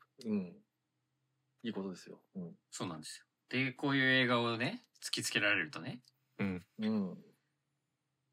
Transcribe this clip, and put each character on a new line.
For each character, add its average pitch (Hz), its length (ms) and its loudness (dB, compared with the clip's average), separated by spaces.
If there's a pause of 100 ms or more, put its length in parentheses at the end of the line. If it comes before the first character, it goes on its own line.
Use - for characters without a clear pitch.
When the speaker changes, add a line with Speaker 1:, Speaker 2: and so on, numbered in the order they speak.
(260)
Speaker 1:
う 110 80 0
ん。 90 200 -2 (1080)
い 117 60 -6
い 104 40 -6
こ 98 100 -4
と 98 60 -4
で 90 60 -8
す - 140 -16
よ。 - 100 -18 (160)
う 95 40 -6
ん。 85 120 -8 (200)
Speaker 2:
そ - 140 -6
う 95 40 -4
な - 60 -8
ん 78 60 -10
で - 60 -14
す - 120 -14
よ。 - 60 -20 (240)
で、 131 220 0
こ 143 180 -2
う 139 60 4
い 135 60 6
う - 20 4
映 131 240 6
画 120 140 4
を 117 160 2
ね、 165 260 -2 (200)
突 - 80 -8
き 113 120 -2
つ - 60 -2
け - 100 0
ら 104 140 4
れ 92 100 2
る 80 80 -6
と - 80 -10
ね。 - 220 -10 (380)
Speaker 3:
う 101 40 0
ん。 90 220 -2 (140)
Speaker 1:
う 107 100 0
ん。 101 280 0 (1160)